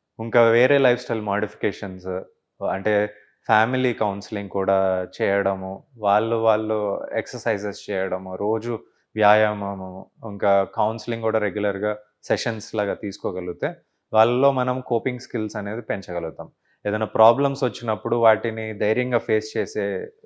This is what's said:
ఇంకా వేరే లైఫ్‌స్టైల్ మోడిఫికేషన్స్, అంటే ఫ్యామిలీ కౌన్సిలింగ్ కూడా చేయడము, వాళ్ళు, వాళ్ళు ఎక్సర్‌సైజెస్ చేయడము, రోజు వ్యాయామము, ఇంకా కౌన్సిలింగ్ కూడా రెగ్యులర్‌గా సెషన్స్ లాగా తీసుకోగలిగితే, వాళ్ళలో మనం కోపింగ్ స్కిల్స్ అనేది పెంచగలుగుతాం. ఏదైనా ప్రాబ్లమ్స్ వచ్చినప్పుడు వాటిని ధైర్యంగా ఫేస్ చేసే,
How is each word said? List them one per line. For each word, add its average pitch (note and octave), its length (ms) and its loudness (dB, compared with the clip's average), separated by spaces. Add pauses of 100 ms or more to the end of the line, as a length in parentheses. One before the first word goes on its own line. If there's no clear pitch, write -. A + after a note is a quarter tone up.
(200)
ఇంకా A#2 240 4
వేరే A#2+ 340 6
లైఫ్‌స్టైల్ B2 440 2
మోడిఫికేషన్స్, G2 1000 -4 (420)
అంటే G2+ 440 0 (380)
ఫ్యామిలీ B2 480 2
కౌన్సిలింగ్ G2+ 560 -4
కూడా F#2+ 580 0 (140)
చేయడము, G2 600 -2 (140)
వాళ్ళు, A2 380 2
వాళ్ళు A2 760 0
ఎక్సర్‌సైజెస్ G#2+ 760 -4
చేయడము, F#2 460 -4
రోజు A2 440 -2 (360)
వ్యాయామము, G2+ 920 2 (160)
ఇంకా G2+ 380 2
కౌన్సిలింగ్ A2+ 600 -4
కూడా A2 160 0
రెగ్యులర్‌గా G#2 580 -2 (260)
సెషన్స్ A2 520 -4
లాగా G#2 180 0
తీసుకోగలిగితే, F#2+ 840 -6 (380)
వాళ్ళలో A#2+ 380 6
మనం B2+ 300 0
కోపింగ్ B2 380 -2
స్కిల్స్ G#2+ 360 -6
అనేది G#2+ 260 -6
పెంచగలుగుతాం. E2+ 680 -6 (340)
ఏదైనా G#2+ 200 0
ప్రాబ్లమ్స్ B2+ 580 4
వచ్చినప్పుడు A#2+ 520 -2
వాటిని A2 640 2
ధైర్యంగా A#2 380 2
ఫేస్ A2 400 0
చేసే, G2+ 520 -4 (160)